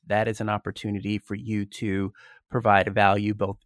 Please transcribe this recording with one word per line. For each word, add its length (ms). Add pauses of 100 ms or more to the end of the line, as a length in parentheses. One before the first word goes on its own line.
That 220
is 100
an 80
opportunity 680
for 180
you 300
to 480 (360)
provide 460
value 380
both 320